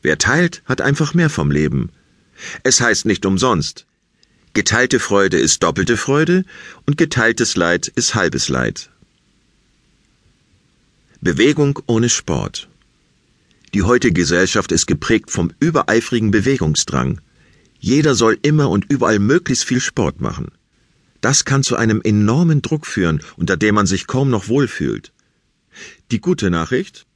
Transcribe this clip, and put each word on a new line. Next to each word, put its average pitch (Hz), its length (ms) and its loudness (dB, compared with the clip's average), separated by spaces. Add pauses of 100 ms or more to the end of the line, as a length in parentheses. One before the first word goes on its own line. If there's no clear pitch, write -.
Wer 76 160 0
teilt, 160 480 -2
hat - 160 -4
einfach 147 320 -2
mehr 165 160 2
vom 73 220 -2
Leben. 73 400 0 (720)
Es - 180 2
heißt 120 240 0
nicht 101 220 0
umsonst: 95 580 0 (680)
„Geteilte 117 440 2
Freude 95 400 2
ist - 240 0
doppelte 90 360 0
Freude 160 480 0 (400)
und 147 100 0
geteiltes 123 580 0
Leid 85 340 0
ist - 260 -4
halbes 80 340 -2
Leid.“ 62 400 -4 (2250)
Bewegung 143 680 2
ohne 117 220 2
Sport. - 600 -4 (1040)
Die 98 80 0
heutige 120 300 2
Gesellschaft 87 580 0
ist 82 160 0
geprägt - 440 -2
vom 87 280 -2
übereifrigen 117 720 0
Bewegungsdrang. 82 920 -2 (580)
Jeder 147 340 2
soll 110 280 2
immer 151 260 2
und 98 220 0
überall 110 280 2
möglichst 131 460 0
viel - 160 0
Sport - 400 -4
machen. - 300 -6 (720)
Das - 240 0
kann 135 160 2
zu 123 140 -2
einem 110 260 0
enormen 120 580 2
Druck 151 260 -4
führen, 82 360 0 (140)
unter 90 200 0
dem 104 180 2
man 104 120 4
sich 90 200 -2
kaum 135 220 0
noch 104 200 0
wohlfühlt. 80 640 -2 (1000)
Die 113 100 -2
gute 151 300 0
Nachricht 87 640 -4